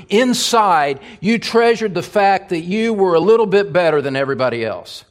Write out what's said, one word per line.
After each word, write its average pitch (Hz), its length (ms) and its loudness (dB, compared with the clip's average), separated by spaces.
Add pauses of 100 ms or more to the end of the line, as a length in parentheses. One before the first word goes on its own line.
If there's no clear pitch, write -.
inside 202 920 0 (180)
you 220 180 -2
treasured 226 560 0
the 170 80 -4
fact 196 480 0
that 170 120 -4
you 220 320 -2
were 190 200 0
a 165 60 4
little 220 260 4
bit 202 280 0
better 160 280 2
than 135 140 -4
everybody 127 500 -2
else. 92 460 -10